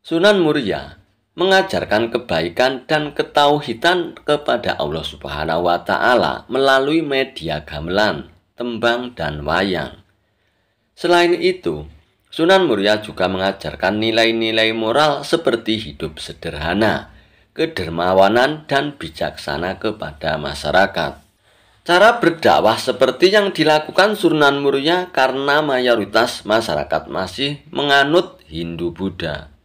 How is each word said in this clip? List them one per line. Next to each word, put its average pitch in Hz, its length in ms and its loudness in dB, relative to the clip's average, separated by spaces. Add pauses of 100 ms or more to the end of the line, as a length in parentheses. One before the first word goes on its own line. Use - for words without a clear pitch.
Sunan 190 400 2
Muria 113 560 -2 (400)
mengajarkan 170 720 0
kebaikan 117 800 -2
dan 151 240 -2
ketauhidan 147 1120 0
kepada - 560 -2
Allah 78 240 -4
Subhanahu 78 640 -4
wa 87 160 0
Ta'ala 98 640 0
melalui 135 560 2
media 127 560 -4
gamelan, 82 720 -2 (240)
tembang, 120 560 -4
dan 76 320 -8
wayang. 82 560 -2 (960)
Selain 175 400 4
itu, 82 480 -4 (480)
Sunan 185 320 4
Muria 107 400 0
juga 92 240 -4
mengajarkan 95 720 -2
nilai-nilai 113 720 0
moral 139 480 0
seperti 120 560 -2
hidup 76 400 -10
sederhana, 82 960 -4 (400)
kedermawanan, 98 1120 2
dan 143 320 -4
bijaksana 80 800 -6
kepada 78 640 -6
masyarakat. 76 800 -2 (640)
Cara 185 320 6
berdakwah 107 640 2
seperti 127 560 2
yang 196 160 2
dilakukan 156 640 2
Sunan 147 480 2
Muria 156 480 0
karena 139 480 2
mayoritas 123 880 0
masyarakat 78 640 -2
masih 131 560 -6
menganut 143 800 2
Hindu 85 480 -8
Buddha. 87 560 -8 (120)